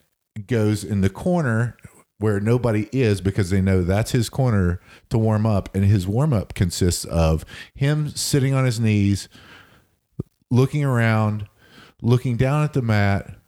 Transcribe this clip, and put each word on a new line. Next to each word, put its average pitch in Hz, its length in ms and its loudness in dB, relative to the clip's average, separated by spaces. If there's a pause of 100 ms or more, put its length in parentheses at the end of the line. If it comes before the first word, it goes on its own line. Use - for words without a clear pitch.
(480)
goes 107 340 0
in 101 180 -2
the 95 80 2
corner 120 680 -2 (420)
where 104 220 0
nobody 110 500 0
is 110 300 0
because 95 300 -2
they 98 100 2
know 95 240 2
that's 98 260 0
his 120 180 0
corner 101 520 0 (300)
to 123 60 0
warm 110 300 2
up. 101 300 -2
And 98 80 2
his 101 240 2
warm 131 240 0
up 101 220 -2
consists 90 500 0
of 80 400 2 (280)
him 147 360 -2
sitting 135 440 -2
on 135 120 2
his 117 160 -2
knees, 104 480 2 (1200)
looking 135 320 0
around, 110 640 0 (560)
looking 120 340 0
down 135 280 0
at 147 80 -4
the 135 100 -2
mat, 101 540 0 (120)